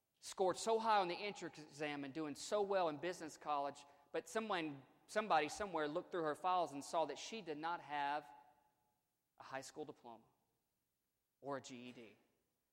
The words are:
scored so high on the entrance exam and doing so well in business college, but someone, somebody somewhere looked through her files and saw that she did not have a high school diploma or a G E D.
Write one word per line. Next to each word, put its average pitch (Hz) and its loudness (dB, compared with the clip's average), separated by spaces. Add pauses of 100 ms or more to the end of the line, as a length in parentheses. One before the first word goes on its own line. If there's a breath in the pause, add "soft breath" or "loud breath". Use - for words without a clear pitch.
(220)
scored - 2
so 226 2
high 214 6
on 185 4
the 175 -2
entrance 185 -6
exam 147 -4
and 135 -6
doing 151 -2
so - 0
well 190 4
in 147 0
business 170 -6
college, 143 -2 (260 loud breath)
but 160 -4
someone, 175 0 (260)
somebody 175 6
somewhere 165 0
looked 160 -2
through 175 0
her 151 2
files 180 2
and 139 -4
saw 165 4
that 143 -6
she 220 -6
did 156 -4
not 165 -2
have 143 0 (1160)
a - -18
high 135 -6
school 147 -10
diploma 120 -16 (1200)
or 139 -4
a 123 -6
G 131 -12
E 123 -12
D. 113 -18 (560)